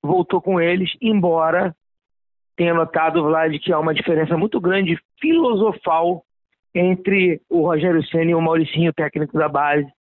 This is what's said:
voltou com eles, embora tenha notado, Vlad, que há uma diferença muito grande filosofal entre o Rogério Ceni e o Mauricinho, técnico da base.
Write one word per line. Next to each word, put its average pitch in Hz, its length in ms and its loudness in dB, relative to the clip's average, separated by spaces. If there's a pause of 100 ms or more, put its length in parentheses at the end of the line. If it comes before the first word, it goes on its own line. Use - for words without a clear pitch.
voltou 180 400 0
com 185 180 -2
eles, 175 400 0
embora 175 760 0 (800)
tenha 170 180 0
notado, 165 480 0
Vlad, 160 380 0
que - 120 -4
há 156 60 2
uma 160 160 0
diferença 160 420 0
muito 208 240 -2
grande 185 380 0 (220)
filosofal 196 1040 0 (500)
entre 185 760 0
o 170 120 2
Rogério 165 460 2
Ceni 165 240 0
e 165 40 2
o 165 60 0
Mauricinho, 160 520 0
técnico 151 440 -4
da 156 100 2
base. 147 400 0 (140)